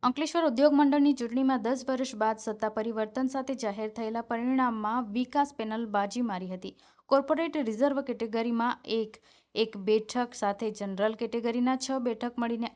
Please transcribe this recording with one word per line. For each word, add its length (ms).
અંકલેશ્વર 420
ઉદ્યોગ 280
મંડળની 400
ચૂંટણીમાં 500
દસ 260
વર્ષ 260
બાદ 220
સત્તા 320
પરિવર્તન 580
સાથે 280
જાહેર 340
થયેલા 320
પરિણામમાં 920
વિકાસ 440
પેનલ 300
બાજી 340
મારી 280
હતી. 280
કોર્પોરેટ 500
રિઝર્વ 440
કેટેગરીમાં 840
એક, 320
એક 220
બેઠક 580
સાથે 360
જનરલ 440
કેટેગરીના 640
છ 220
બેઠક 400
મળીને 380